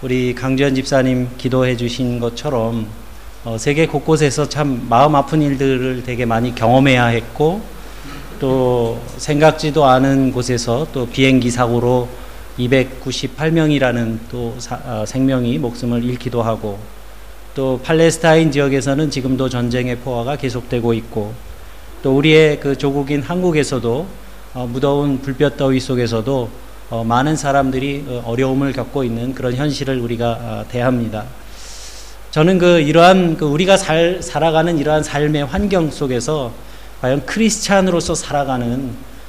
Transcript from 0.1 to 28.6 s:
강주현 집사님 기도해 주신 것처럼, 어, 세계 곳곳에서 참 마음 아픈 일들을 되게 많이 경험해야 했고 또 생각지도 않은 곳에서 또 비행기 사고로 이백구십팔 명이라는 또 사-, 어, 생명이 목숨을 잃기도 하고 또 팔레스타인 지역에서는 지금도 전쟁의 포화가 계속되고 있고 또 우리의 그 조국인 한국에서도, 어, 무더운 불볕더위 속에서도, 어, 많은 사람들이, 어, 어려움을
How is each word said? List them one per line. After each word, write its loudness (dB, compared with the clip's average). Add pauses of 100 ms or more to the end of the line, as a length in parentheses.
강주현 0
집사님 2
기도해 0
주신 -2
것처럼, -2 (580)
어, -6
세계 2
곳곳에서 2
참 -2
마음 6
아픈 2
일들을 0
되게 -2
많이 0
경험해야 4
했고 0 (800)
또 2 (200)
생각지도 4
않은 4
곳에서 -2
또 -2
비행기 4
사고로 2 (480)
이백구십팔 -2
명이라는 2 (100)
또 -6
사-, -10
어, -4
생명이 0
목숨을 -2
잃기도 -2
하고 -4 (760)
또 -2
팔레스타인 4
지역에서는 0
지금도 0
전쟁의 -2
포화가 -4
계속되고 -2
있고 -6 (680)
또 2
우리의 6
그 0
조국인 -2
한국에서도, 0 (480)
어, -6
무더운 0
불볕더위 0
속에서도, -2 (400)
어, -4
많은 2
사람들이, 0
어, -6
어려움을 0